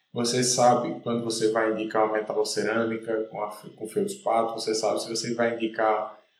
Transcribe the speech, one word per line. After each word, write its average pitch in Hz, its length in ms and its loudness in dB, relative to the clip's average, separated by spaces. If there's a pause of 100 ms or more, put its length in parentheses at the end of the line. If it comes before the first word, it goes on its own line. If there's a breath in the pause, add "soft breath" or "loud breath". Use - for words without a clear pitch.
(120)
Você 120 320 0
sabe 123 560 4
quando 117 240 -2
você 110 260 2
vai 110 220 2
indicar 110 320 0
uma 107 80 0
metalocerâmica 110 1120 0
com 104 180 -8
a, 107 60 -4
com 107 400 -12
feldspato, 110 640 0
você - 200 -2
sabe 104 300 0
se - 60 -8
você 113 260 -4
vai 117 220 0
indicar 110 600 0 (240 loud breath)